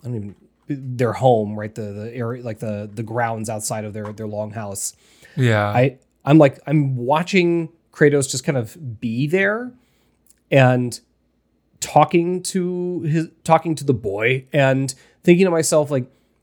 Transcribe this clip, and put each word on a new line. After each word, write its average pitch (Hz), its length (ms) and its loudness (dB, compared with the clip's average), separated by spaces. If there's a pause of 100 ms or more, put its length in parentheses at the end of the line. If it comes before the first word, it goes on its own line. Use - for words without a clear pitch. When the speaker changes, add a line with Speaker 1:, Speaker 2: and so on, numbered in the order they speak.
Speaker 1:
I 123 60 -14
don't 123 80 -6
even, 101 180 -10 (340)
their 127 440 -2
home, 107 460 2
right? 107 160 -10
The, 104 180 -10
the 107 220 -12
area, 123 280 -8
like, 113 160 -10
the, 107 340 -8
the 113 120 -8
grounds 113 440 -4
outside 110 360 -6
of 104 80 -10
their, 104 200 -10
their 107 140 -12
longhouse. 104 680 -8 (420)
Speaker 2:
Yeah. 110 320 2
Speaker 1:
I, 127 300 2 (260)
I'm 151 140 6
like, 139 280 6
I'm 143 300 0
watching 170 720 0 (260)
Kratos 143 360 4
just - 140 -6
kind 139 140 -2
of 120 420 -8
be 120 260 -2
there 202 460 -2 (800)
and 127 480 4 (800)
talking 175 640 2
to 180 600 -4
his, 160 260 -2 (160)
talking 160 320 2
to 143 80 -10
the 139 100 2
boy 110 580 -2
and 135 420 2 (280)
thinking 175 220 6
to 180 60 4
myself, 156 400 2
like, 131 200 -2 (320)